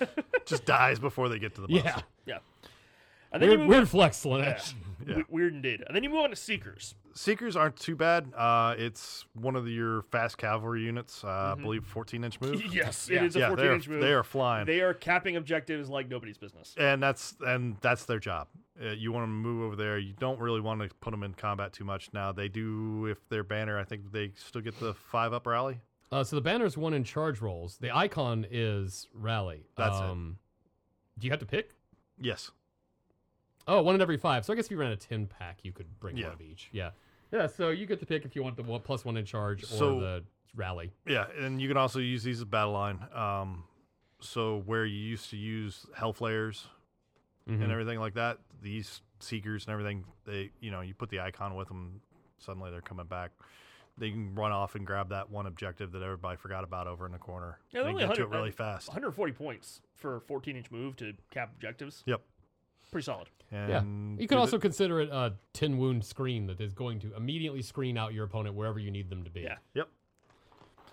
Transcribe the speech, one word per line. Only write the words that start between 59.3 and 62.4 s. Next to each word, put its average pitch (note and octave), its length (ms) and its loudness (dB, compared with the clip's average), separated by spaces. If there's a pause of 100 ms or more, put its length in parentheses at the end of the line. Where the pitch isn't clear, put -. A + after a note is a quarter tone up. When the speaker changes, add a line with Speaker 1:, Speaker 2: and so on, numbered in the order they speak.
Speaker 3:
points - 480 -12 (140)
for C3 220 -8
a A2+ 40 -8
fourteen C3+ 360 -8
inch A#2+ 160 -14
move C3 240 -8
to G#2+ 180 -10 (160)
cap G#2 240 -6
objectives. A#2+ 520 -12
Speaker 2:
Yep. A#2+ 140 0 (720)